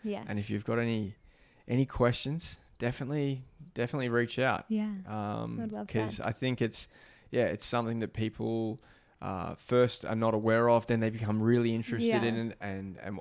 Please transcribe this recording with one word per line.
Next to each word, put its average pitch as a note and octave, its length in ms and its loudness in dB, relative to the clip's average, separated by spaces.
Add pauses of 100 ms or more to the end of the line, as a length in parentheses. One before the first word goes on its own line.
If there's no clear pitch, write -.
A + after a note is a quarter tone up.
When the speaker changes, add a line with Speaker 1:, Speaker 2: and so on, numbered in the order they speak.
Speaker 1:
Yes. G#3 240 -4
Speaker 2:
And G#2 120 -4
if G2+ 100 -4
you've G#2 160 -2
got A2+ 140 -2
any, A2 360 -2 (520)
any B2+ 180 4
questions, C3 720 0 (220)
definitely, C3+ 640 -2 (300)
definitely B2 360 -2
reach A#2 300 0
out. B2+ 280 0
Speaker 1:
Yeah. G#3+ 260 -2 (140)
Speaker 2:
Um, A2+ 540 -4
Speaker 1:
I'd G#3+ 100 -6
love - 160 -8
Speaker 2:
'cause G#2+ 300 -2
Speaker 1:
that. - 100 -6
Speaker 2:
I A#2 40 0
think B2+ 300 -2
it's, - 260 -2 (440)
yeah, A#2+ 140 2
it's F2+ 200 -2
something A#2 340 0
that A2 140 -4
people, A2+ 640 -2 (420)
uh, F2+ 340 -6
first B2 500 4
are A2 100 -2
not A2+ 180 2
aware A2+ 360 4
of, A#2 180 6
then A#2 140 2
they A2+ 100 2
become A2 300 0
really A#2 340 6
interested A#2 320 0
Speaker 1:
Yeah. A2 160 4
Speaker 2:
in A2+ 120 2
it A2+ 260 -4
and, G2 380 -6
and, G2 220 -8